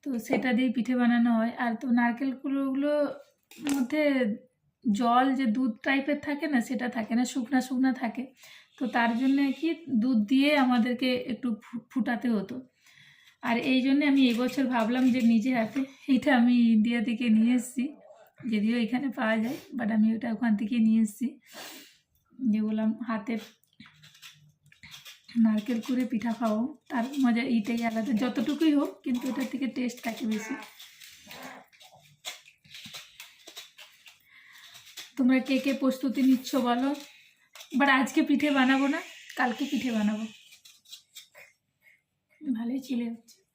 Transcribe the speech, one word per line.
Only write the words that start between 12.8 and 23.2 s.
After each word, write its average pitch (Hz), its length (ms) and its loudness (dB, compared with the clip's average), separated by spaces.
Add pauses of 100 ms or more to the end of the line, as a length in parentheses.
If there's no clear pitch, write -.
আর 240 160 0
এই 262 240 2
জন্যে 277 240 2
আমি 269 220 4
এবছর 247 380 0
ভাবলাম 247 440 2
যে 254 100 2
নিজে 233 340 4
হাতে, 233 300 -2 (240)
এটা 262 280 4
আমি 240 360 6
ইন্ডিয়া 226 320 2
থেকে 240 240 -2
নিয়ে 220 260 4
এসেছি, 247 420 -4 (480)
যদিও 220 340 0
এখানে 247 300 -2
পাওয়া 226 300 -2
যায়, 240 180 -4 (200)
but 226 160 -2
আমি 220 240 4
ওটা 233 160 -4
ওখান 220 240 0
থেকে 226 220 -2
নিয়ে 220 240 4
এসেছি। 226 380 -4 (1120)
যে 214 120 2
বললাম 220 440 -2
হাতে 220 320 -4 (2000)